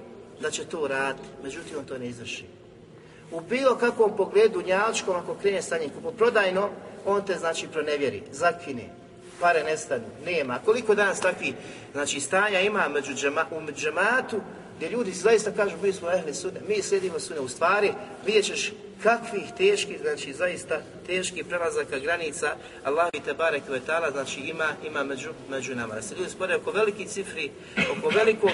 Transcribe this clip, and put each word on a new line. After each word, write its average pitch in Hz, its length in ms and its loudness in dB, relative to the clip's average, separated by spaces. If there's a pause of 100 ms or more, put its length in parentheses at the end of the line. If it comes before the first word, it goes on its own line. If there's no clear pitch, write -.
(420)
da 151 100 -2
će 151 140 -6
to 165 160 -6
uraditi, 135 460 -2 (160)
međutim, 151 340 -10
on 135 80 -8
to 135 120 -8
ne 123 100 -6
izvrši. 117 380 -10 (840)
U 165 100 -6
bilo 247 340 4
kakvom 226 420 4
pogledu, 196 440 6
njačkom, 202 540 2
ako 175 200 -4
krene 196 260 0
sa 170 160 -2
njim 151 120 -4
kupoprodajno, 196 800 2 (360)
on 196 200 2
te, 190 80 0
znači, 165 340 -2
pronevjeri, 151 640 0
zakine, 143 580 0 (520)
pare 170 220 6
nestanu, 151 400 -2 (220)
nema. 139 400 0
Koliko 226 300 4
danas 196 240 4
takvih, 175 340 0 (400)
znači, 143 260 -2
stanja 190 400 2
ima 196 280 4
među 143 260 -2
džema-, 143 380 2
u 156 200 -6
džematu, 190 720 0 (360)
gdje 165 120 -4
ljudi 208 220 -2
zaista 208 400 2
kažu, 202 300 0
„Mi 196 120 2
smo 170 180 -6
ehli 185 220 0
sunne, 185 340 -6
mi 202 140 0
slijedimo 180 380 0
sunne.” 156 200 -6
U 131 80 -4
stvari, 190 460 2 (320)
vidjet 208 200 6
ćeš - 280 -4 (300)
kakvih 208 400 2 (140)
teških, 190 440 2
znači 143 320 -2
zaista 165 480 -2 (260)
teških 180 380 -2
prelazaka 156 540 -2
granica 156 560 -2 (280)
Allahu 160 280 2 (140)
te 151 80 0
barek 151 360 2
ve 131 100 -2
taala, 160 320 0
znači 135 280 -4
ima, 160 280 -4 (180)
ima 151 180 -2
među, 139 260 -6 (200)
među 131 260 -6
nama. 113 200 -6
Da 110 60 -6
se - 140 -10
ljudi 175 140 -4
spore 180 260 -2
oko 156 160 -2
velikih 208 360 2
cifri, 160 440 -6 (460)
oko 156 120 0
velikog 214 440 6